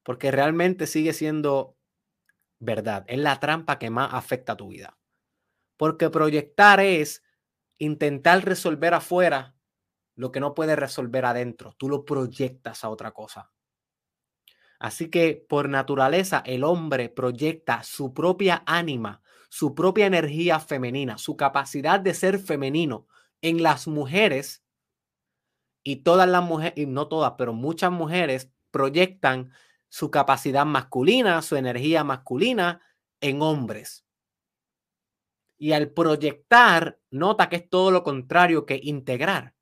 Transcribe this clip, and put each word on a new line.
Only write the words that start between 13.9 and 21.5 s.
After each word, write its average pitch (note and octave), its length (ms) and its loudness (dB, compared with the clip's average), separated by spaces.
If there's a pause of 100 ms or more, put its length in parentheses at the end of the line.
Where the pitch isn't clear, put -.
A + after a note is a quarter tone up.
Así D#3+ 300 -8
que, E3 380 2
por C#3+ 220 0
naturaleza, C#3 760 2
el B2+ 180 -4
hombre D3+ 460 0
proyecta B2+ 720 -4
su C3 300 -10
propia F3+ 520 0
ánima, C#3+ 560 -4 (280)
su C#3+ 240 -4
propia F#3+ 320 2
energía E3 540 0
femenina, B2+ 580 -6
su - 200 -10
capacidad C#3+ 640 0